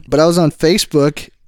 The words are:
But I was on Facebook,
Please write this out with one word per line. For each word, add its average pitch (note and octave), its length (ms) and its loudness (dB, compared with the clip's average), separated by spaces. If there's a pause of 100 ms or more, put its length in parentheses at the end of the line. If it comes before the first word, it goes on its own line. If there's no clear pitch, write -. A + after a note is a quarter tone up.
But C#3+ 140 0
I D#3+ 60 2
was E3+ 120 0
on D#3+ 140 0
Facebook, D#3 760 -2 (200)